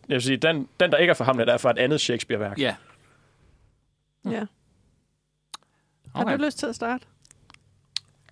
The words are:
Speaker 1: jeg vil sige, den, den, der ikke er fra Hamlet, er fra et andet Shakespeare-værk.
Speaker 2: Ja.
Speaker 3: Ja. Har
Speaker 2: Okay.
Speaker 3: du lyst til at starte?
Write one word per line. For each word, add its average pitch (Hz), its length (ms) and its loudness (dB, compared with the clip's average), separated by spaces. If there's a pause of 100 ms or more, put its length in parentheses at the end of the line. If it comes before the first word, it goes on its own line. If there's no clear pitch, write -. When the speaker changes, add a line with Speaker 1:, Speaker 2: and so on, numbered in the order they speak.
Speaker 1:
jeg 143 60 -2
vil 127 80 0
sige, 131 140 0
den, 160 320 0 (120)
den, 180 120 2
der 147 60 4
ikke 175 120 4
er 151 40 6
fra 120 100 -4
Hamlet, 120 240 2
er 120 80 4
fra 120 140 2
et 113 80 0
andet 143 220 2
Shakespeare-værk. 104 580 -4
Speaker 2:
Ja. 120 160 0 (1600)
Speaker 3:
Ja. 220 160 -6 (1700)
Har 240 100 -2
Speaker 2:
Okay. 277 140 0
Speaker 3:
du 294 60 -2
lyst 294 140 -2
til 294 80 -6
at 226 80 -6
starte? 247 300 -6 (1300)